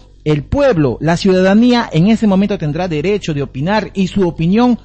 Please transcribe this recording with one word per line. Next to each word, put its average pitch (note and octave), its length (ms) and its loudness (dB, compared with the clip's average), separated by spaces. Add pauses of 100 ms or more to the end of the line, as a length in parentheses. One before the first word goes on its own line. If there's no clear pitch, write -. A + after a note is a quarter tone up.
(240)
el D3+ 200 -2
pueblo, G3+ 560 0
la E3 160 0
ciudadanía, G3 760 2
en D#3+ 140 2
ese A3 220 2
momento G3 280 0
tendrá D#3+ 300 -4
derecho E3+ 480 -4
de C#3 80 -4
opinar F3 500 -4
y F#3+ 140 -2
su F3+ 220 0
opinión G#3+ 560 0